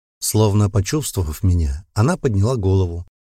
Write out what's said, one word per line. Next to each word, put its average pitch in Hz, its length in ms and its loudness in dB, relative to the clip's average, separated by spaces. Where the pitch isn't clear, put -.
Словно 104 500 2
почувствовав 98 720 -4
меня, 82 500 0
она 147 240 0
подняла 110 380 0
голову, 92 500 0